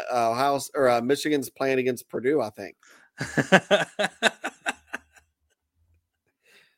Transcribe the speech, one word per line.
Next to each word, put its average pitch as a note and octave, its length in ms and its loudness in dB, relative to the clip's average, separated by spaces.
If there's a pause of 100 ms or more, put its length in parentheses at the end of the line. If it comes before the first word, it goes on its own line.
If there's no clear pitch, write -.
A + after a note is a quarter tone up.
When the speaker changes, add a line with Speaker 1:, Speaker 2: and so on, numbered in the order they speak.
(120)
Speaker 1:
uh, A#2 180 2
Ohio C#3 260 0
S-, B2+ 180 -8
or, C3+ 140 4
uh, A#2+ 140 4
Michigan's C#3 480 0
playing C3+ 280 -2
against B2+ 300 -2
Purdue, C3 320 0
I G#2+ 100 -4
think." F#2+ 260 -14 (420)
Speaker 2:
<laughs> F#3+ 1120 0 (2500)